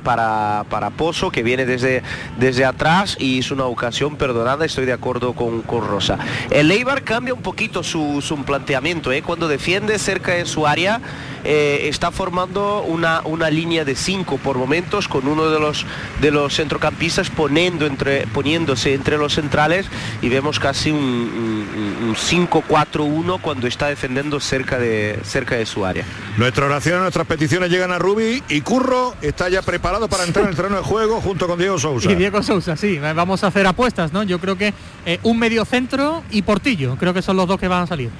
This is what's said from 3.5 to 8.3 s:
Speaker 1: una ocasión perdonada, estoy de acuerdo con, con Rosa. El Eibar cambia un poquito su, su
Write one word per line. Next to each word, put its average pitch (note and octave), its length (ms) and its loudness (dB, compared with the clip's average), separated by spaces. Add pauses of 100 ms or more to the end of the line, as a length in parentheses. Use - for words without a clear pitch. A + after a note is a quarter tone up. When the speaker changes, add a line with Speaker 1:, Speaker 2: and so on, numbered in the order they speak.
Speaker 1:
una C3+ 140 0
ocasión B2 520 -2
perdonada, C3 480 0
estoy C#3 200 -2
de B2+ 80 2
acuerdo A#2+ 400 -2
con, A#2 300 -2
con A2 240 -2
Rosa. G2+ 300 0 (340)
El D3+ 200 6
Eibar B3 320 0
cambia B3 300 -2
un B3 80 -8
poquito F3+ 420 -4
su, D3 380 -2
su D3+ 220 -4